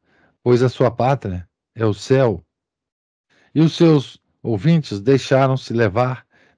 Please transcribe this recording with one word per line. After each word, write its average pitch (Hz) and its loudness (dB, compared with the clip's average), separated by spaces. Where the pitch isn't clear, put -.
pois 123 2
a 127 2
sua 123 0
pátria 117 -4
é 113 -6
o 107 0
céu. 120 0
E 147 0
os 160 2
seus 156 2
ouvintes 113 -2
deixaram-se 131 0
levar 117 -2